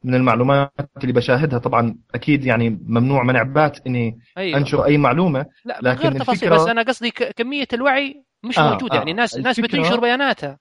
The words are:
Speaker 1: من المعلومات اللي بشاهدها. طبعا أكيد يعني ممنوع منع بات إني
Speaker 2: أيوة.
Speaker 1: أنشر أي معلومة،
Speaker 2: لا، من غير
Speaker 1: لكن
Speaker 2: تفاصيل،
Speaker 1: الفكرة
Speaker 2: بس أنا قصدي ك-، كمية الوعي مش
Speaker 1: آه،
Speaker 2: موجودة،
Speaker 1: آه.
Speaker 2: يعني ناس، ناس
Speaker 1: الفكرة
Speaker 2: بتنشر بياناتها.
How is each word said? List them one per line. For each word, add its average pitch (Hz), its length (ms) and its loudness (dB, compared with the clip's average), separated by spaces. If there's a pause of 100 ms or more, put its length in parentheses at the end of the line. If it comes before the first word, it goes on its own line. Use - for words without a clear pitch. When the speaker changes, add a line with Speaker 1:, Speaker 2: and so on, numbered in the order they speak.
Speaker 1:
من 127 100 0
المعلومات 127 580 2 (300)
اللي 127 100 -2
بشاهدها. 127 460 2
طبعا 117 400 0 (160)
أكيد 135 300 0
يعني 117 260 2
ممنوع 117 520 0
منع 123 200 2
بات 143 440 0
إني 117 320 -4 (200)
Speaker 2:
أيوة. 170 200 -2
Speaker 1:
أنشر 143 260 0
أي 147 140 4
معلومة، 143 480 2 (180)
Speaker 2:
لا، 247 180 -10
من 127 80 2
غير 285 200 0
Speaker 1:
لكن - 80 -4
Speaker 2:
تفاصيل، 254 160 0 (180)
Speaker 1:
الفكرة - 20 6 (100)
Speaker 2:
بس - 60 2
أنا 233 120 0
قصدي 233 280 -2
ك-، - 260 -6
كمية 269 360 -4
الوعي 277 520 -2 (200)
مش 240 140 -2
Speaker 1:
آه، 147 140 4
Speaker 2:
موجودة، 107 220 -4
Speaker 1:
آه. 117 40 2
Speaker 2:
يعني - 140 -4
ناس، 226 240 -4
ناس 247 220 -2
Speaker 1:
الفكرة 226 200 -2
Speaker 2:
بتنشر 180 220 0
بياناتها. 240 600 -2